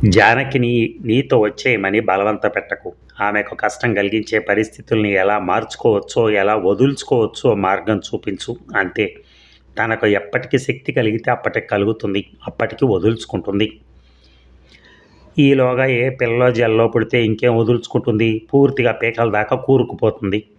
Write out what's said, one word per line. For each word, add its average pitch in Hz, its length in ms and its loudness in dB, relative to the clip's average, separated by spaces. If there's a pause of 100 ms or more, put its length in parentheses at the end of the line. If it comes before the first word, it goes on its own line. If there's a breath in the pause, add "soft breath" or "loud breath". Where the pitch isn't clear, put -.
జానకిని 120 840 2 (100)
నీతో 127 340 2
వచ్చేయమని 104 600 0
బలవంత 98 460 0
పెట్టకు. - 480 -6 (280)
ఆమెకు 104 340 -2
కష్టం 110 380 -2
కలిగించే 104 460 -2
పరిస్థితుల్ని 107 760 -2
ఎలా 98 260 2
మార్చుకోవచ్చో, 107 920 -2
ఎలా 104 260 2
వదుల్చుకోవచ్చో 113 1000 0
మార్గం 98 420 0
చూపించు. - 600 -8 (200)
అంతే. 98 380 -2 (680 soft breath)
తనకు 110 240 0
ఎప్పటికి 123 520 0
శక్తి 127 320 -8
కలిగితే 113 400 -2
అప్పటికి 117 360 -4
కలుగుతుంది, 101 600 -2 (200)
అప్పటికి - 380 -4
వదుల్చుకుంటుంది. 101 920 -2 (1600 soft breath)
ఈలోగా 131 460 4
ఏ 127 240 0
పిల్లో 123 420 0
జల్లో 113 360 2
పుడితే 113 380 0
ఇంకేం 113 320 2
వదుల్చుకుంటుంది? 113 960 0
పూర్తిగా 135 380 4
పీకల 113 400 -2
దాకా 107 240 0
కూరుకుపోతుంది. 110 880 0 (160)